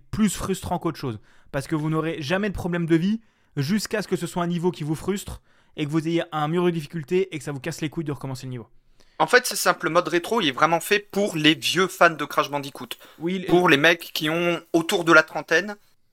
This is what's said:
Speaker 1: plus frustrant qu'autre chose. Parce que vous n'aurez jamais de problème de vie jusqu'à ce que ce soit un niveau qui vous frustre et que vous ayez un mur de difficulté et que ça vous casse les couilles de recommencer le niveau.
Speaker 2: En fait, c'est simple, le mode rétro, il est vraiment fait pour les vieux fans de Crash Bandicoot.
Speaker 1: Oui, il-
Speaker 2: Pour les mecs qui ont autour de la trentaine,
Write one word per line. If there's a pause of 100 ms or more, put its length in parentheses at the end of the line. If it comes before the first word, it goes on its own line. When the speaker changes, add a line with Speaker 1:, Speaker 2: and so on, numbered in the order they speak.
(120)
Speaker 1:
plus
frustrant
qu'autre
chose. (320)
Parce
que
vous
n'aurez
jamais
de
problème
de
vie (340)
jusqu'à
ce
que
ce
soit
un
niveau
qui
vous
frustre (360)
et
que
vous
ayez
un
mur
de
difficulté
et
que
ça
vous
casse
les
couilles
de
recommencer
le
niveau. (520)
Speaker 2:
En
fait,
c'est
simple,
le
mode
rétro,
il
est
vraiment
fait (140)
pour
les
vieux
fans
de
Crash
Bandicoot. (320)
Speaker 1:
Oui,
il-
Speaker 2:
Pour
les
mecs
qui
ont (140)
autour
de
la
trentaine, (380)